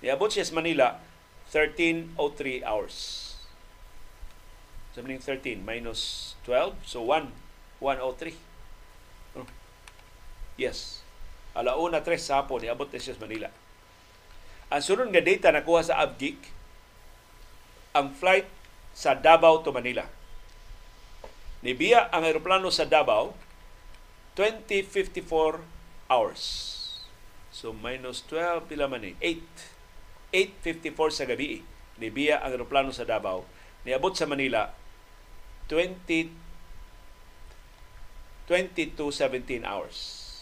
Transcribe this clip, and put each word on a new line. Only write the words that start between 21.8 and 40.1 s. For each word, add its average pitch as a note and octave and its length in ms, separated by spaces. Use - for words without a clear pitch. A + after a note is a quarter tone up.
ang E3 160
eroplano F3+ 460
sa D#3+ 100
Davao, C#3+ 540
twenty G#3 480
fifty-four E3 800
hours. A#2 320
So, A#2 160
minus B2 560
twelve, E3 400
pila D3 240
man A#2 160
eh? F2 160
Eight. E3 240
Eight F#3+ 240
fifty-four D#3 560
sa C#3+ 80
gabi, A#2+ 400
nibiya C#3 480
ang C3 80
eroplano C3 400
sa A#2+ 160
Davao. G2 400
Niabot C3+ 240
sa E3+ 160
Manila, C3 480
twenty, E3 560
twenty-two D#3+ 720
seventeen B2+ 480
hours. - 640